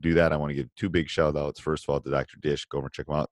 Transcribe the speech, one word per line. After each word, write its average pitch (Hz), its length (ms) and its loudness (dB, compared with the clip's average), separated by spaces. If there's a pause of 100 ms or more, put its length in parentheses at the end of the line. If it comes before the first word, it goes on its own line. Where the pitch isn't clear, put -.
do 82 140 2
that, 82 180 6
I 76 40 0
wanna 73 180 -2
give 67 200 -6
two 101 140 -4
big 82 180 0
shout-outs. 76 520 0
First 78 260 -4
of - 40 -6
all, 71 120 2
to 67 80 -8
Doctor 69 320 -2
Dish. 73 240 -2
Go 73 140 -6
over 67 80 -6
and - 60 -14
check - 160 -10
'em 73 60 -2
out. 76 160 0